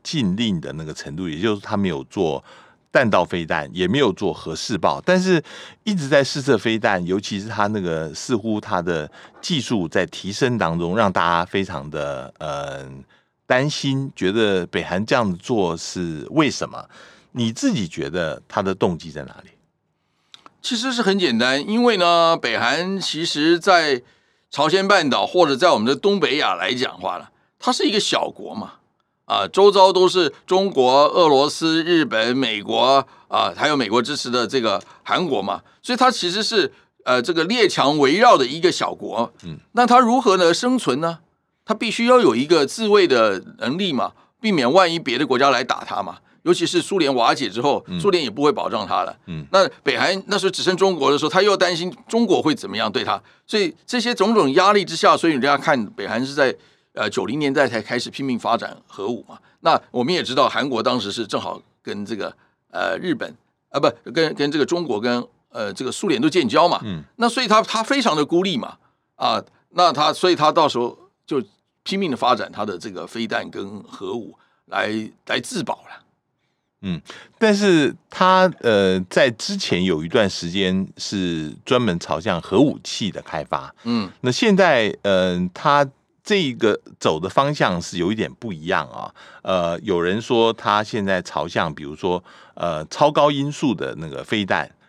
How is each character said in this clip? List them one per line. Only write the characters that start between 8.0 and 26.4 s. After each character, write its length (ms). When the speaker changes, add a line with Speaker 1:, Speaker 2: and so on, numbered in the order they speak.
Speaker 1:
似 220
乎 260
它 220
的 260
技 200
术 260
在 200
提 260
升 260
当 180
中， 200
让 140
大 140
家 200
非 180
常 260
的， 500
呃， 460
担 240
心， 460
觉 160
得 340
北 160
韩 240
这 80
样 220
做 400
是 540
为 200
什 180
么？ 160
你 220
自 200
己 140
觉 240
得 380
它 120
的 140
动 240
机 140
在 100
哪 220
里？ 60
Speaker 2:
其 140
实 180
是 80
很 160
简 220
单， 300
因 160
为 120
呢， 400
北 220
韩 420
其 240
实 320
在 460
朝 160
鲜 200
半 200
岛 160
或 220
者 80
在 160
我 80
们 80
的 80
东 240
北 200
亚 180